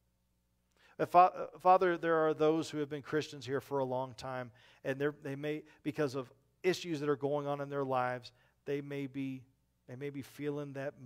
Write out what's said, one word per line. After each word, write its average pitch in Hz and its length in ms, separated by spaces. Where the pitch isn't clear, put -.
Uh, 156 60
Fa-, 175 140
uh, 175 400
Father, 180 400
there 160 280
are 156 60
those 156 380
who 151 80
have 143 100
been 147 140
Christians 143 420
here 131 160
for 139 200
a 131 40
long 127 300
time, 127 360
and 135 160
they're, 143 240
they 139 140
may, 151 260
because 143 320
of 131 180
issues 175 380
that 147 100
are 143 60
going 143 300
on 143 140
in 139 80
their 143 160
lives, 123 480
they 143 160
may 143 260
be, 135 360
they 123 60
may 143 120
be 139 140
feeling 147 500
that 139 220